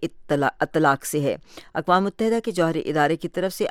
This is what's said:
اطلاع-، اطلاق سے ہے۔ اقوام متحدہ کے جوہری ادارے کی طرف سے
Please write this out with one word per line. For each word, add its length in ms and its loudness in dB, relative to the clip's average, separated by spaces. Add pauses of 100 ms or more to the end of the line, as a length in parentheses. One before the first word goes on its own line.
اطلاع-، 580 -2
اطلاق 460 2
سے 140 -4
ہے۔ 160 0 (380)
اقوام 300 2
متحدہ 400 -2
کے 60 -6
جوہری 300 0
ادارے 360 0
کی 120 -6
طرف 240 -4
سے 180 -4